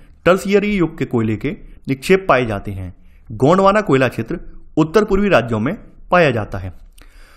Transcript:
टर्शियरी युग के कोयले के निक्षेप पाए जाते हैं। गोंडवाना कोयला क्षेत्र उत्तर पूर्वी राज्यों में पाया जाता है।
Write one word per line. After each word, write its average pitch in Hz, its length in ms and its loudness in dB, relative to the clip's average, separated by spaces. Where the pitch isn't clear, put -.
टर्शियरी 196 440 2
युग 165 280 0
के 135 80 -2
कोयले 110 300 -2
के 131 140 -6
निक्षेप 185 400 0
पाए 127 180 2
जाते 104 260 -6
हैं। 92 220 -12
गोंडवाना 190 480 4
कोयला 135 260 2
क्षेत्र 165 300 -8
उत्तर 160 280 2
पूर्वी 202 240 0
राज्यों 120 320 2
में 139 140 -4
पाया 170 200 4
जाता 104 280 -6
है। 92 120 -10